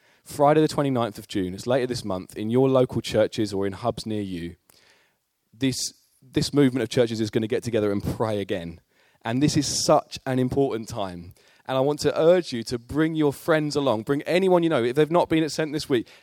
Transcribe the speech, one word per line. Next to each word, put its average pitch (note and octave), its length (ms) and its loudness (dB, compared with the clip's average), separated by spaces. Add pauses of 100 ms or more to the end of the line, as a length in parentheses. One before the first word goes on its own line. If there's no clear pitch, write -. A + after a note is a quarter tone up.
(220)
Friday D3+ 380 4
the D#3 80 4
twenty-ninth B2 480 -2
of G#2+ 100 -16
June, F#2 280 -4
it's - 120 -12
later B2 200 0
this A#2+ 180 -6
month, F#2+ 320 -8
in G#2+ 140 -6
your C3 180 4
local B2+ 320 2
churches G#2+ 540 0
or G2 120 -2
in G2 60 -4
hubs A2 320 -6
near A2 160 -6
you. F2 360 -8 (1000)
This, C3 360 -4 (260)
this C#3+ 320 -4
movement C3+ 300 4
of A2 80 -4
churches A#2 320 0
is G#2+ 80 -2
gonna A2+ 160 -2
get G#2+ 160 -2
together G#2+ 280 0
and G2+ 140 -2
pray A2 380 -2
again. E2+ 400 -8 (420)
And A#2+ 180 -2
this D3 140 2
is C#3+ 100 0
such - 600 0
an B2+ 120 -2
important B2 520 0
time. F#2 420 -8 (340)
And C3 120 -2
I - 20 2
want D3 200 0
to - 180 0
urge E3+ 340 4
you A#2 120 -4
to B2 140 -6
bring D3 360 -2
your D3+ 180 2
friends D3+ 440 0
along. B2 260 0
Bring C#3 200 -2
anyone F3+ 400 4
you E3 60 2
know. C3 160 2
If B2 120 -2
they've D3+ 140 2
not E3 200 2
been D#3+ 120 2
at D3+ 100 -4
Sent D#3 200 -4
this D3+ 160 -6
week, B2 180 2 (160)